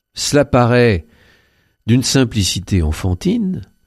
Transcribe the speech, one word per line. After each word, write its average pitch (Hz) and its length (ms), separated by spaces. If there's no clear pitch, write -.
Cela - 320
paraît 120 640
d'une 120 160
simplicité 104 800
enfantine. 113 800